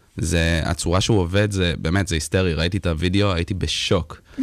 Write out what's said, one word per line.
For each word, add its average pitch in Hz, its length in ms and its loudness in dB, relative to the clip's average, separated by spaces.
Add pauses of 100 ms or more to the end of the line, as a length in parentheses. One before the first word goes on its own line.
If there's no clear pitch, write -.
(180)
זה 82 480 2
הצורה 85 360 0
שהוא 110 180 2
עובד, 98 320 0
זה 90 260 0
באמת, 90 300 0
זה 87 80 -2
היסטרי. 92 380 0
ראיתי 85 240 -2
את 92 100 -2
הוידאו, 90 460 2
הייתי 87 200 -2
בשוק. 87 680 -2 (220)